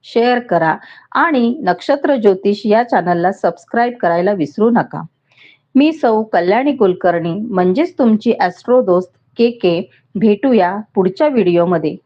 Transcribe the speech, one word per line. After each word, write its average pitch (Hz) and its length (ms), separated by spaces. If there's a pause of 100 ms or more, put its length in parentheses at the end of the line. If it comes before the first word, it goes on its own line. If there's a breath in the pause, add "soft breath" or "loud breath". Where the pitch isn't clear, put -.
शेअर 240 360
करा 165 360 (360 loud breath)
आणि 262 520
नक्षत्र 277 520
ज्योतिष 202 500
या 220 180
चॅनलला 175 480
सबस्क्राईब 233 680
करायला 175 340
विसरू 208 380
नका. 160 320 (760 soft breath)
मी 302 180
सौ 220 300
कल्याणी 214 520
कुलकर्णी, 175 580
म्हणजेच 202 640
तुमची 226 420
ॲस्ट्रो 240 420
दोस्त 180 300 (260)
केके. 208 520 (260 soft breath)
भेटूया 208 640 (180)
पुढच्या 190 320
व्हिडिओमध्ये. 175 680 (100)